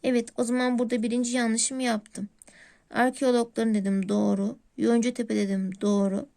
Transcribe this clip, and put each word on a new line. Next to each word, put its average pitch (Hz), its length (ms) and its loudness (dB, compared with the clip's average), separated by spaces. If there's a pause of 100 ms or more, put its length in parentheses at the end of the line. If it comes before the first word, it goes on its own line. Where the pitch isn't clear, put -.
Evet, 240 340 2
o 247 60 0
zaman 247 360 0
burada 240 240 0
birinci 240 340 -2
yanlışımı 240 460 0
yaptım. 214 460 -4 (600)
Arkeologların 240 840 0
dedim, 196 360 0
doğru. 208 500 0 (180)
Yoncatepe 233 580 0
dedim, 196 460 -2
doğru. 202 540 0